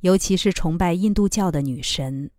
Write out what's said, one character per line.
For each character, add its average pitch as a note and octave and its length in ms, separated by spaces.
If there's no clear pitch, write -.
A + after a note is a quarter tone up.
尤 F#3 160
其 F#3+ 200
是 F#3+ 160
崇 E3 240
拜 F3 160
印 G3+ 220
度 G3+ 120
教 F#3+ 240
的 D3+ 120
女 C3 200
神。 C3+ 560